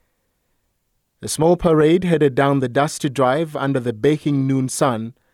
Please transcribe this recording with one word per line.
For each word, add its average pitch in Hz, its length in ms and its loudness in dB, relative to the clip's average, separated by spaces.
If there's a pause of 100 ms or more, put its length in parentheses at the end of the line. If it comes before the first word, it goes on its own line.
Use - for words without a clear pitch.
(1200)
A 110 40 -10
small 165 280 2
parade 160 460 2
headed 151 320 0
down 139 240 2
the 131 100 -2
dusty 143 400 -2
drive 139 460 0
under 139 240 -2
the 120 140 -4
baking 139 520 0
noon 135 240 0
sun, 120 460 -2 (200)